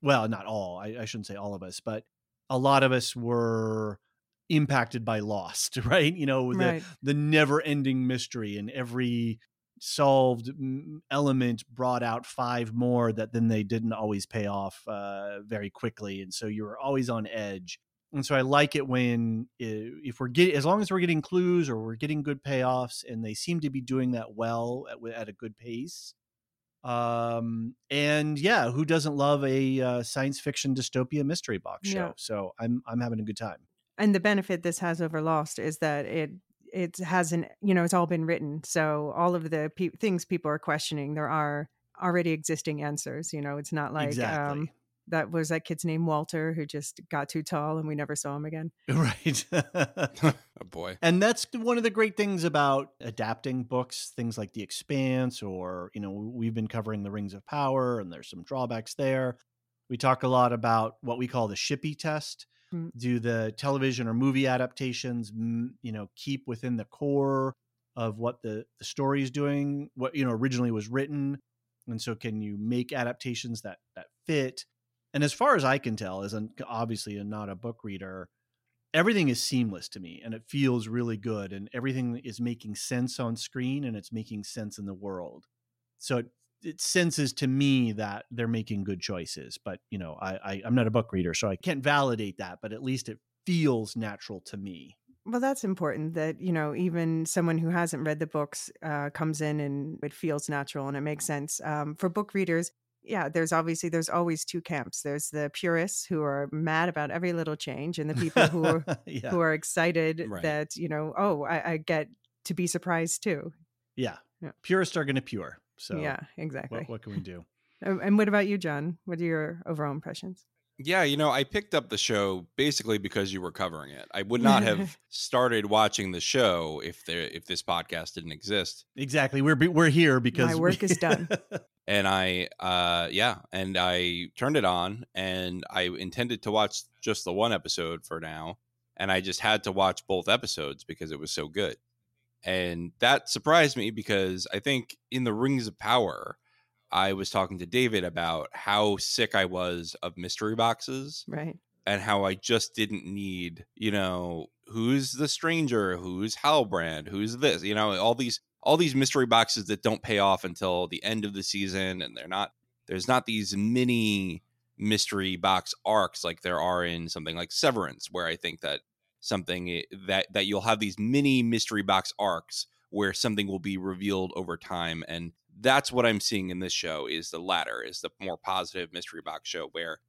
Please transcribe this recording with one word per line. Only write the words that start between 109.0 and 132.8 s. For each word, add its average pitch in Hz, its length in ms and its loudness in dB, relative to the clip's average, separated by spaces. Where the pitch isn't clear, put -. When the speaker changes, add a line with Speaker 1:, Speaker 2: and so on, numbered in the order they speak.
Speaker 1:
Yeah. 139 240 -6
Speaker 2:
who 180 100 2
are 160 140 4
excited 165 760 0
Speaker 3:
Right. 180 140 -6
Speaker 2:
that, 151 340 -2
you 165 120 -4
know, 156 280 -2
"Oh, 175 280 2
I, 165 280 -2
I 160 60 0
get 156 300 0
to 175 80 -4
be 175 120 2
surprised 170 560 0
too." 160 300 -2
Speaker 1:
Yeah. 120 200 -2
Speaker 2:
Yeah. 160 80 -10
Speaker 1:
Purists 180 340 0
are 156 80 0
gonna 135 180 0
pure. 90 360 -8
So - 180 -6
Speaker 2:
Yeah, 151 220 -4
exactly. 135 440 -6
Speaker 1:
what, - 100 -8
what 110 120 -8
can 107 100 -12
we 98 80 -4
do? 90 300 -12
Speaker 2:
<laughs> - 40 -20
Um, 190 160 0
and 202 160 6
what 214 100 6
about 208 200 4
you, 202 100 0
John? 160 460 -2
What 170 160 -6
are 175 40 -2
your 165 400 -2
overall 151 280 -2
impressions? 180 520 -10
Speaker 3:
Yeah, 170 260 2
you 143 120 2
know, 151 140 4
I 135 140 2
picked 202 300 -2
up 123 140 2
the 107 100 -2
show 98 480 0
basically 120 420 2
because 98 340 -2
you 95 80 -6
were 87 120 -6
covering 80 400 -6
it. 62 200 -16
I 98 100 -4
would 117 200 0
not 131 200 8
Speaker 2:
<laughs> - 20 2
Speaker 3:
have 156 340 0
started 120 580 2
watching 104 460 4
the 85 80 -4
show 85 640 2
if 82 220 -12
there, 85 160 -4
if 82 240 -8
this 85 160 -4
podcast 85 520 -4
didn't 82 180 -10
exist. 98 520 -2
Speaker 1:
Exactly. 139 460 0
We're 151 140 6
be-, 151 120 6
we're 165 220 6
here 143 300 8
because 120 280 4
Speaker 2:
My 160 80 2
work 170 260 4
Speaker 1:
we 202 40 2
Speaker 2:
is 180 120 4
done. 170 340 2
Speaker 1:
<laughs> 180 60 0
Speaker 3:
And 101 180 4
I, 92 420 2
uh, 87 500 2